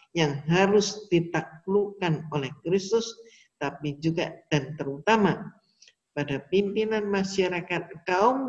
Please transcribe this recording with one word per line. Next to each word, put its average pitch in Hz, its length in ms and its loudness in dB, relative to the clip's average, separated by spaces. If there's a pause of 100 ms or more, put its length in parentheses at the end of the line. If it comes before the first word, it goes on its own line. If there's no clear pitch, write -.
(160)
yang 147 200 2 (120)
harus 196 640 4
ditaklukkan 175 1200 -2
oleh 135 160 -4 (120)
Kristus, 196 440 0 (520)
tapi 151 400 -6
juga 160 320 -2 (200)
dan 139 240 0
terutama 151 720 2 (680)
pada 139 320 -2
pimpinan 208 640 0
masyarakat, 180 960 -2
kaum 247 420 4